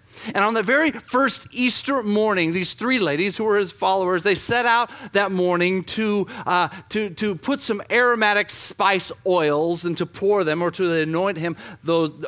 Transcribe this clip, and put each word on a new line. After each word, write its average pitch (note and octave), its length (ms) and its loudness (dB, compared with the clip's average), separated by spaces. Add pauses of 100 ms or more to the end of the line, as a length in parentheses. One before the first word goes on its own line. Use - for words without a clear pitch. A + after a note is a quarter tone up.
(280)
And G#3+ 100 -4
on G#3 160 2
the A3 100 0
very C#4 280 2
first B3 600 -2
Easter B3+ 520 0
morning, G#3 500 2
these F3+ 200 -2
three B3 260 0
ladies F3+ 380 0
who A3+ 60 -4
were G#3 140 2
his G3 140 -2
followers, F#3 520 0
they G3 120 4
set A#3+ 300 0
out A#3 260 2 (220)
that G3+ 180 2
morning F3+ 540 0
to, G#3 420 -2 (180)
uh, F3 240 0 (200)
to, G#3 220 -2
to G3+ 240 -4
put C4 240 -4
some G3+ 220 -2 (100)
aromatic A3 580 2
spice - 600 0 (140)
oils E3 580 2
and E3+ 140 -2
to E3+ 80 -2
pour G3 380 0
them D#3 180 0
or F3 100 0
to F3 220 0
anoint E3 440 0
him, E3 180 -4 (280)
those, D#3+ 300 0 (140)